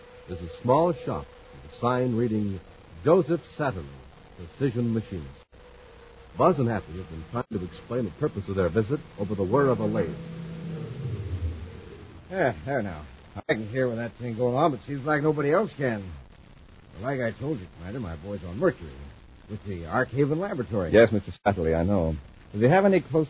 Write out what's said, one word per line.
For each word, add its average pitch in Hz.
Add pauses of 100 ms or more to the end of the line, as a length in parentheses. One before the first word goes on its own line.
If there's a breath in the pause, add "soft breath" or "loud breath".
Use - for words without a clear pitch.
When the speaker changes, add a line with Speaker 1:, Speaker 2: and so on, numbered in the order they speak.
(280)
Speaker 1:
is 87
a 85
small 151
shop 101 (280)
with -
a -
sign 123
reading, 107 (460)
"Joseph 160 (160)
Satterley, 98 (520)
Precision 117
Machinist." 85 (920)
Buzz 147
and 120
Happy 101
have 90
been 80
trying 120
to 92
explain 117
the 85
purpose 139
of 98
their 92
visit 110 (180)
over 101
the 98
whir 135
of 110
a 110
lathe. 104 (2250)
Speaker 2:
Yeah, 175 (120)
there 135
now. 82 (340)
I 98
can 110
hear 131
with 117
that 117
thing 120
going 123
on, 156
but 120
seems 139
like 151
nobody 147
else 208
can. 117 (920)
Well, 92
like 131
I 117
told 135
you, 92 (120)
Commander, 95
my 82
boy's 95
on 90
Mercury 110 (580)
with 107
the 90
Arkhaven 127
Laboratory. 120
Speaker 3:
Yes, 110
Mister 98 (140)
Satterley, 85
I 82
know. 87 (360)
Does 104
he 120
have 190
any 190
close 151